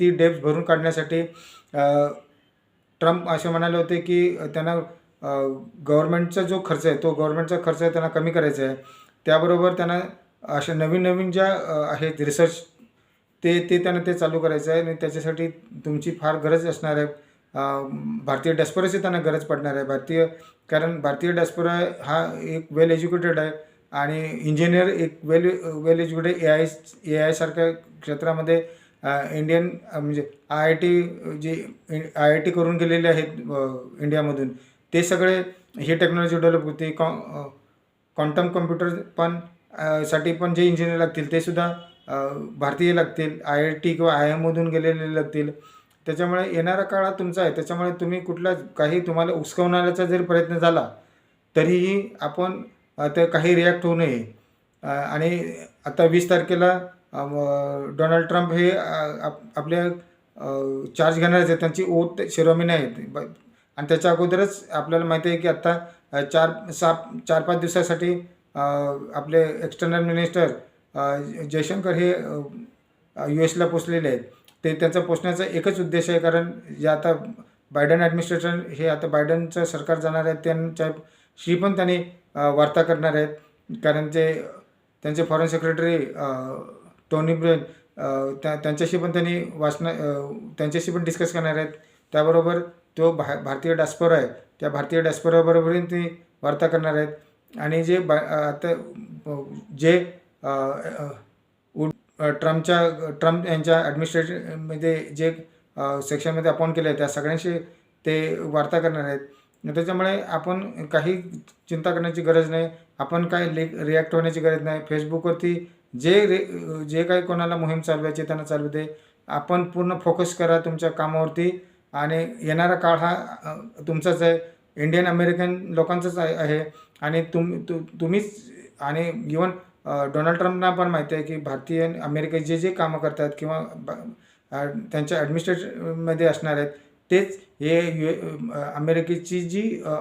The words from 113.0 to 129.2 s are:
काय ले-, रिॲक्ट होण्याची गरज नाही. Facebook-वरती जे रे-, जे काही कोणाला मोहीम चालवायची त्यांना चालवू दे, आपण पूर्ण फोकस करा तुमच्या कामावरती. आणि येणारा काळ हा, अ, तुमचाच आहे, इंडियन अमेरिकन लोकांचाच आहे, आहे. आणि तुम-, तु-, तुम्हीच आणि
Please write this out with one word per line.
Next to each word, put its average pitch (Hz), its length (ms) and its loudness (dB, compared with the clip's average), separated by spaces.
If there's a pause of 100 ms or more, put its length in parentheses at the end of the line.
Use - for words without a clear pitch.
काय 175 260 0
ले-, 160 320 -4
रिॲक्ट 160 300 2
होण्याची 165 260 2
गरज 156 220 2
नाही. 156 180 -4 (100)
Facebook-वरती 170 800 -2 (300)
जे 190 260 6
रे-, 170 580 -2
जे 156 180 0
काही 180 200 2
कोणाला 170 340 -2
मोहीम 160 240 -2
चालवायची 156 420 -2
त्यांना 156 220 -4
चालवू 147 240 -2
दे, 151 180 -4 (420)
आपण 175 360 0
पूर्ण 175 340 -2
फोकस 175 360 0
करा 165 240 2
तुमच्या 160 320 -2
कामावरती. 160 760 -2 (260)
आणि 160 480 -2
येणारा 165 340 2
काळ 170 220 4
हा, 175 480 -2
अ, 156 440 -14
तुमचाच 165 340 0
आहे, 165 160 6 (380)
इंडियन 160 300 2
अमेरिकन 175 640 2
लोकांचाच 175 500 0
आहे, 165 160 0
आहे. 156 300 -2 (360)
आणि 160 220 0
तुम-, 170 460 -2
तु-, 165 320 -8
तुम्हीच 190 520 -2 (280)
आणि 156 320 -4 (240)